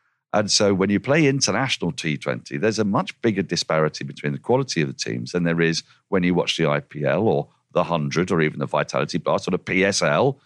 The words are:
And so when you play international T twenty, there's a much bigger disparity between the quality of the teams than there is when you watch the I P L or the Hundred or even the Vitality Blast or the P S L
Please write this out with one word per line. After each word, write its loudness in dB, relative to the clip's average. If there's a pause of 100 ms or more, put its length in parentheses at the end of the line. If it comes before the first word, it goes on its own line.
(340)
And 2
so 4
when 2
you 2
play 2
international 0
T -4
twenty, -6
there's 0
a 0
much -2
bigger 2
disparity 0
between -6
the -6
quality 0
of 0
the -8
teams -6
than 0
there 0
is 2 (260)
when 2
you 2
watch 0
the 2
I 0
P -8
L 2
or 0 (260)
the 2
Hundred -2
or 2
even 0
the -4
Vitality -2
Blast -2
or -2
the 0
P 0
S 0
L 2